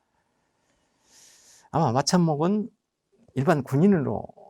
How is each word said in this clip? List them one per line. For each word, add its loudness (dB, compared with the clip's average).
아마 0
마천목은 0
일반 0
군인으로 0